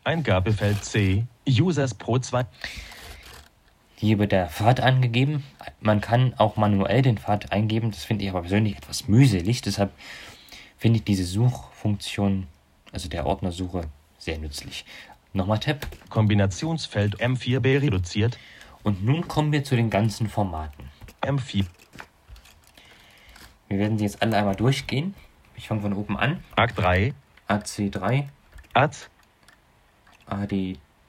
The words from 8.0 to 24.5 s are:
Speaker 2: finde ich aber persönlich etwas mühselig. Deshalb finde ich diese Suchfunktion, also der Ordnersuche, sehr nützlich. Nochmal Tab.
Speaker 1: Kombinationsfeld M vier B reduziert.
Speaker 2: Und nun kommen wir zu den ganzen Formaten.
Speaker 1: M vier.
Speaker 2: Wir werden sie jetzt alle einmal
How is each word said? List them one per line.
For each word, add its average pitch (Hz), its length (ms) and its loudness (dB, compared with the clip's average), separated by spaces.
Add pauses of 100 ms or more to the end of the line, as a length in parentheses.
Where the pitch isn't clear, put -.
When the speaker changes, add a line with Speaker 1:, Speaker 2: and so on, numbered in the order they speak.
Speaker 2:
finde 101 180 -2
ich 98 60 -2
aber 90 120 -2
persönlich 101 360 0
etwas - 320 -10
mühselig. 110 520 6
Deshalb 101 300 -2 (840)
finde 113 220 4
ich - 40 -4
diese 95 220 0
Suchfunktion, 101 1200 -2 (460)
also - 160 -8
der - 160 -4
Ordnersuche, 87 640 -4 (280)
sehr 80 200 -6
nützlich. - 480 -10 (480)
Nochmal 101 260 0
Tab. 143 260 -4 (240)
Speaker 1:
Kombinationsfeld 104 1120 0
M 123 160 0
vier 123 240 -2
B 131 180 4
reduziert. 113 600 0 (460)
Speaker 2:
Und 98 200 0
nun 143 240 0
kommen 151 240 0
wir 143 140 0
zu 127 100 0
den 113 140 2
ganzen 104 400 0
Formaten. 78 600 -6 (300)
Speaker 1:
M 135 200 -2
vier. 98 260 -2 (2000)
Speaker 2:
Wir 98 120 -2
werden 107 180 0
sie 104 80 0
jetzt - 160 -4
alle 107 160 2
einmal 101 180 2